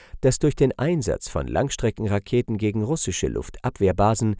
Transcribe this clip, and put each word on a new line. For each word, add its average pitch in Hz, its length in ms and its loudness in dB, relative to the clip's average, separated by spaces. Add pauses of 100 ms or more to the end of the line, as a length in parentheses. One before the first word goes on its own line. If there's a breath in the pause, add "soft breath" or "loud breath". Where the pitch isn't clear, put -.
(220 loud breath)
dass 131 180 4
durch 151 160 2
den 135 240 2
Einsatz 143 500 -2
von 71 160 -4
Langstreckenraketen 110 1120 -2
gegen 107 240 0
russische 110 460 -2
Luftabwehrbasen 101 1120 0